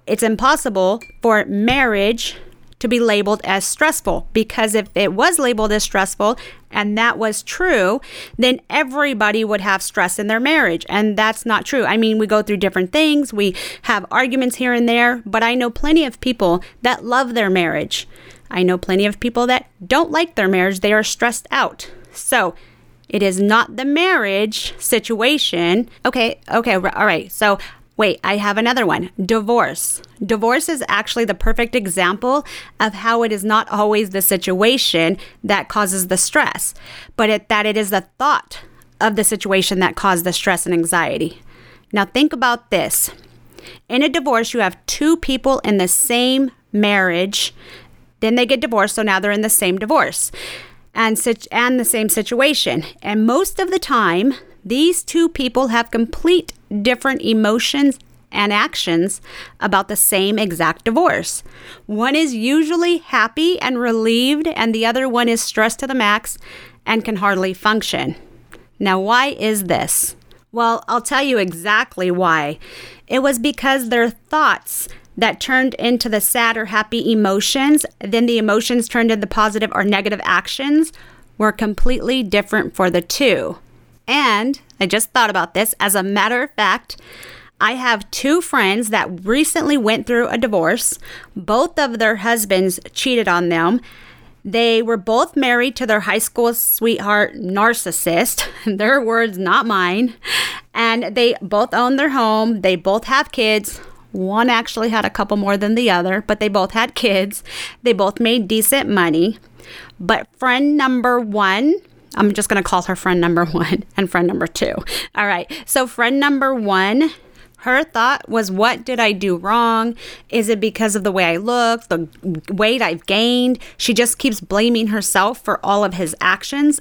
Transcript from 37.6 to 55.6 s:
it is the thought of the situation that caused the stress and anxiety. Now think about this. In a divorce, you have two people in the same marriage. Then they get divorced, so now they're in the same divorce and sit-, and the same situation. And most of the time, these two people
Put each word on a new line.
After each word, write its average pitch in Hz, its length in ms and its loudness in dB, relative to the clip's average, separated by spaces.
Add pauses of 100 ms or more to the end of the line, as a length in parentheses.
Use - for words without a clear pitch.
it 214 100 0
is 208 140 -2
the 196 160 0 (120)
thought - 420 -2 (400)
of 208 160 2
the 208 80 2
situation 190 560 0
that 185 160 0
caused 180 280 0
the 180 80 0
stress 180 340 -2
and 175 80 0
anxiety. 165 680 -2 (500)
Now 202 120 0
think 285 280 2
about 240 380 -2
this. - 400 -2 (800)
In 247 140 2
a 311 60 2
divorce, 262 440 0
you 240 80 0
have 185 260 -2
two 320 300 2
people 269 440 0
in 208 160 2
the 185 120 2
same 247 640 2 (220)
marriage. 196 840 0 (640)
Then 220 140 2
they 247 120 2
get 254 140 2
divorced, 220 340 0
so 220 80 -2
now 196 180 2
they're 208 100 0
in 208 120 0
the 214 80 0
same 185 280 2
divorce 214 540 0 (600)
and 220 240 0
sit-, - 340 -2
and 247 260 2
the 240 60 -2
same 220 240 0
situation. 226 760 0 (180)
And 214 240 0
most 330 340 0
of 349 100 -2
the 381 80 0
time, 220 560 2 (300)
these 294 400 0
two 330 240 2
people 262 400 0